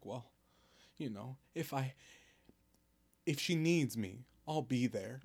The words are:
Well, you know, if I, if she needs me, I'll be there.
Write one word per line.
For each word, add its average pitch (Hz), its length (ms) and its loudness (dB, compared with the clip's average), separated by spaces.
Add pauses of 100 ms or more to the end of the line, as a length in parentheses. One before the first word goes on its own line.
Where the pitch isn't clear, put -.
Well, 113 260 -8 (680)
you 143 120 -4
know, 110 260 -8 (180)
if 165 200 -4
I, 131 200 -2 (1300)
if 147 140 0
she - 140 0
needs 160 420 4
me, 107 280 -4 (220)
I'll 156 160 0
be 127 240 2
there. 107 380 -2